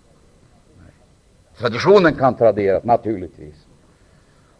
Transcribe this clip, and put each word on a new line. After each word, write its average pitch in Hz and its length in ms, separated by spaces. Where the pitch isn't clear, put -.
Traditionen 147 560
kan 127 220
traderas, 101 480
naturligtvis. 92 680